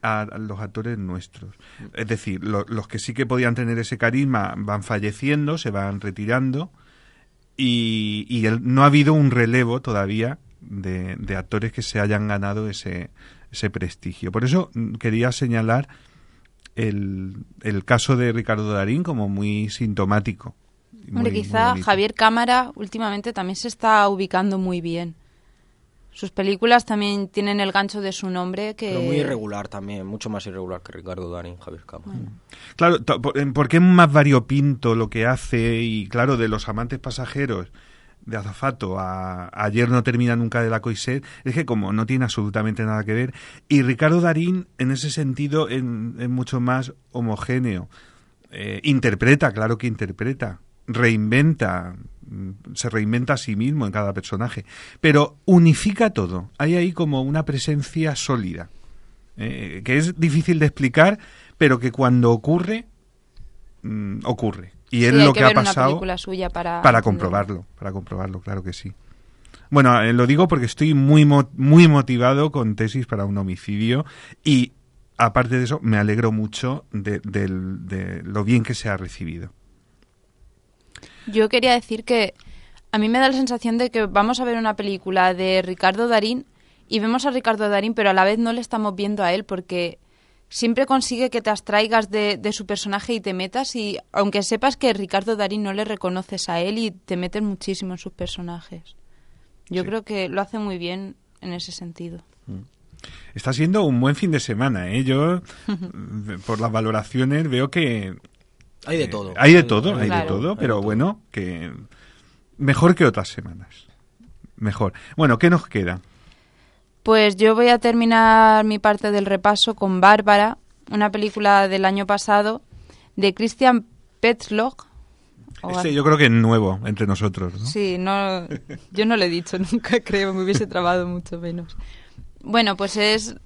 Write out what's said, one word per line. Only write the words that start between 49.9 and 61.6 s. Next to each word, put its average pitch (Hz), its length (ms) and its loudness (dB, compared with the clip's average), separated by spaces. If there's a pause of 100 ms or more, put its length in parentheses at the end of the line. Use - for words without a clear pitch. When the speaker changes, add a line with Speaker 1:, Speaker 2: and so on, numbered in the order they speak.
Speaker 1:
reinventa, 110 1080 0 (340)
mm, 98 440 -12
se - 160 -6
reinventa 113 440 0
a 131 40 -2
sí 110 180 -6
mismo 127 300 -2
en 98 80 -4
cada 101 200 -4
personaje, 101 520 -8 (340)
pero 147 460 4
unifica 196 680 6
todo. 90 460 -4
Hay 160 180 0
ahí 175 180 0
como 147 280 -2
una 147 240 0
presencia 147 720 -2
sólida, 92 540 -4 (680)
eh, 104 480 -8
que 127 120 0
es 165 220 -2
difícil 165 400 2
de 156 60 4
explicar, 156 540 2 (380)
pero 131 220 4